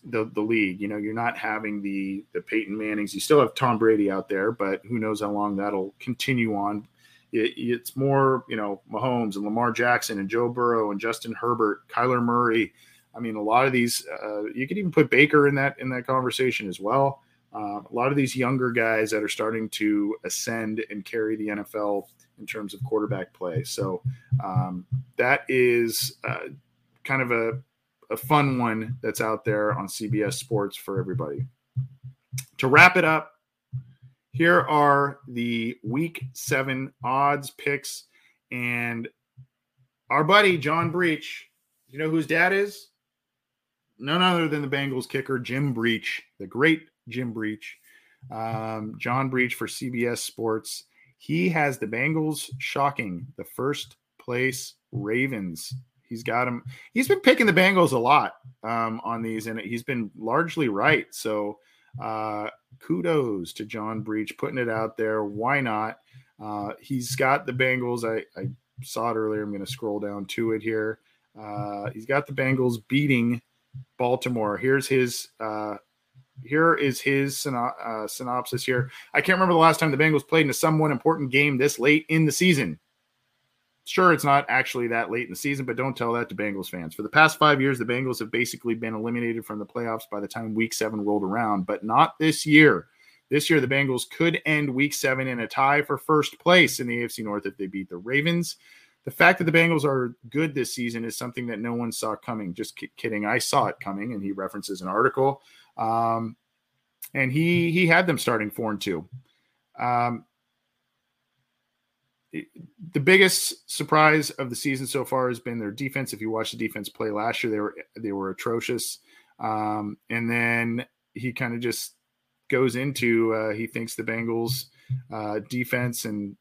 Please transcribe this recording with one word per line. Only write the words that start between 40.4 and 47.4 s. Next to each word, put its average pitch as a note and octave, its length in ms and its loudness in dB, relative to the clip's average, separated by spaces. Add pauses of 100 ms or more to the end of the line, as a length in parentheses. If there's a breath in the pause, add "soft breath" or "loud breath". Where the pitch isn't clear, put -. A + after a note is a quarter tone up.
John D#3+ 320 0
Breech, E3 580 -2 (400)
you C3+ 120 -12
know D#3 100 -2
whose D#3+ 160 0
dad E3 260 4
is? G3+ 360 -2 (1080)
None D3+ 260 0
other F3 260 4
than D3 120 0
the C#3 160 -2
Bengals C3+ 320 -2
kicker, C3+ 300 -2
Jim C3 340 -2
Breech, A2+ 520 -2 (160)
the G2 80 -10
great D#3+ 400 2 (180)
Jim A#2+ 280 -6
Breech. G#2+ 440 -8 (520 soft breath)